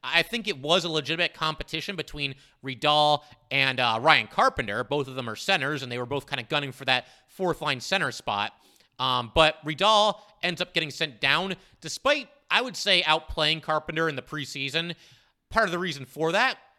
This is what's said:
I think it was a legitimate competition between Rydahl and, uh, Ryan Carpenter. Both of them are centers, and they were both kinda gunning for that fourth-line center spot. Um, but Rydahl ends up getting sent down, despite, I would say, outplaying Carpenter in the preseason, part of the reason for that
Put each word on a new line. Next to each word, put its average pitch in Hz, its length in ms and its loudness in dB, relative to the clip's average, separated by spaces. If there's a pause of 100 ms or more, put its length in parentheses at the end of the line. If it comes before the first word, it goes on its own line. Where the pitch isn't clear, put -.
I 151 180 2
think 214 260 -4
it 165 120 -6
was 156 240 2
a 170 60 -6
legitimate 160 440 -2
competition 160 600 -6
between 143 400 -8 (280)
Rydahl 147 600 4 (260)
and, 135 300 0
uh, 117 200 2
Ryan 131 280 4
Carpenter. 123 560 0
Both 143 240 -4
of 131 80 -12
them 123 140 -6
are 110 60 -8
centers, 147 460 -2
and 127 100 -10
they 120 60 -6
were 123 80 -4
both 131 220 -6
kinda 127 160 -4
gunning 143 300 -4
for 135 120 -12
that 127 220 0 (200)
fourth-line 151 520 -2
center 160 320 -2
spot. 104 420 -4 (460)
Um, 123 340 0
but 156 320 4
Rydahl 202 540 2 (240)
ends 175 180 -2
up - 140 -6
getting 160 160 -2
sent 143 300 -6
down, 165 340 2 (260)
despite, 269 480 -2 (220)
I 202 100 4
would 247 140 -6
say, 185 260 2
outplaying 156 600 0
Carpenter 156 460 -2
in 147 60 -6
the 123 60 -6
preseason, 147 720 -6 (560)
part 220 160 2
of 175 60 -2
the 170 80 -2
reason 147 260 -6
for 160 280 -2
that 233 240 0 (220)